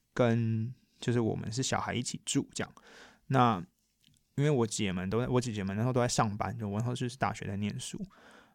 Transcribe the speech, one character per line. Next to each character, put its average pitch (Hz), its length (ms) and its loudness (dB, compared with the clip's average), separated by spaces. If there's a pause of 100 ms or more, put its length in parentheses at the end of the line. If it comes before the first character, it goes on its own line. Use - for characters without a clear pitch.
(160)
跟， 117 580 2 (280)
就 120 120 0
是 120 60 4
我 107 160 2
们 - 160 -6
是 127 140 -2
小 - 160 0
孩 95 140 -6
一 120 60 0
起 - 240 -6
住 - 300 0
这 - 80 -6
样。 - 100 -10 (540)
那 120 340 4 (760)
因 139 80 2
为 151 60 4
我 123 140 4
姐 107 280 -2
们 92 180 -2
都 110 100 2
在， 127 60 -2
我 127 140 4
姐 120 120 -4
姐 104 120 -4
们 98 100 -2
那 107 80 0
时 123 40 2
候 127 60 0
都 123 80 2
在 120 60 4
上 110 300 2
班， 101 200 -4
就 110 120 -6
我 101 100 -2
那 120 60 0
时 120 40 -2
候 123 60 -4
就 123 140 -4
是 - 80 -10
大 104 180 0
学 - 100 -10
在 101 120 -4
念 104 240 -2
书， - 200 -10 (540)